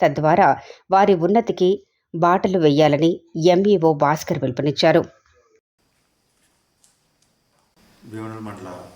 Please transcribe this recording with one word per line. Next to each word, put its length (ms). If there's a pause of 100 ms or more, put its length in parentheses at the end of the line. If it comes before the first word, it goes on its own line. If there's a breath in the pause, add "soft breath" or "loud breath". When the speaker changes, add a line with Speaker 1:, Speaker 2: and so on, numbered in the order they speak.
Speaker 1:
తద్వారా 540 (340 loud breath)
వారి 240
ఉన్నతికి 680 (320)
బాటలు 440
వేయాలని 640 (260)
ఎంఈఓ 460
భాస్కర్ 500
పిలుపునిచ్చారు. 600 (3000)
Speaker 2:
భీమవరం 400
మండల 240 (280)